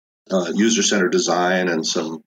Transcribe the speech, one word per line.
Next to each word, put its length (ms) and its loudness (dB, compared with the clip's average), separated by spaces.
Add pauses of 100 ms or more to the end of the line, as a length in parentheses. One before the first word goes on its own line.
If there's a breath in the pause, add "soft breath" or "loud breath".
(300)
uh, 240 -2
user-centered 580 2
design 560 0
and 180 -2
some, 400 -4